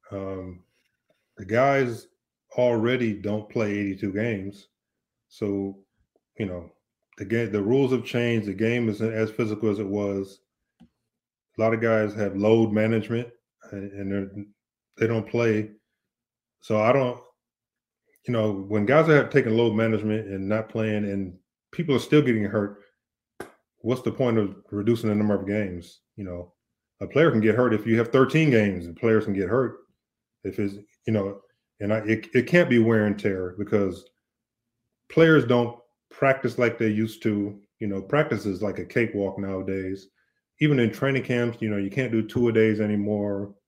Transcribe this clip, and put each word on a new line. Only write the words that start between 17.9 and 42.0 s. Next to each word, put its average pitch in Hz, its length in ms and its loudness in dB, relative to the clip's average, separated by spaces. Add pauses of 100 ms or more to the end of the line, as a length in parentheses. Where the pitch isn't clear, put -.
you 123 60 -2
know, 104 340 -2
when 104 180 0
guys 156 240 4
are 135 180 6
taking 117 300 2
load 117 160 4
management 107 540 0
and 95 200 -8
not 107 220 -4
playing, 107 360 -2
and 98 300 -6 (360)
people 147 240 -2
are 113 40 2
still 147 220 4
getting 113 240 0
hurt, 101 360 -4 (1000)
what's 123 220 -4
the - 100 -2
point 120 260 0
of 98 180 -2 (160)
reducing 110 380 0
the 104 60 0
number 104 200 2
of 92 120 -4
games? 98 540 -6 (140)
You 104 80 -12
know, 87 300 -12 (480)
a 95 60 -8
player 151 240 4
can 110 100 2
get 107 140 4
hurt 120 180 2
if 107 120 -4
you 113 120 2
have 113 140 0
thirteen 135 380 4
games, 101 360 2
and 82 100 -14
players 110 300 2
can 101 80 -4
get 95 160 -2
hurt 120 300 -2 (640)
if 98 140 -8
it's, 101 180 -4 (300)
you 113 80 0
know, 101 280 -2 (380)
and 104 140 -2
I, 110 60 0
it, 110 340 -2
it 123 140 2
can't 170 220 4
be 120 100 6
wear 110 260 4
and 101 140 0
tear 92 380 -4
because 101 520 -2 (1000)
players 160 360 6
don't 120 320 2 (320)
practice 131 480 0
like 117 200 2
they 113 120 2
used 107 340 -2
to. 104 360 -2 (200)
You 110 80 -6
know, 98 140 -6
practice 135 440 0
is 95 160 -4
like 101 180 -4
a 90 60 -8
cakewalk 104 520 -2
nowadays. 95 680 -6 (540)
Even 147 180 4
in 113 120 4
training 135 320 -2
camps, 120 380 -2
you 110 80 -2
know, 104 80 -2
you 98 120 -4
can't 123 220 -4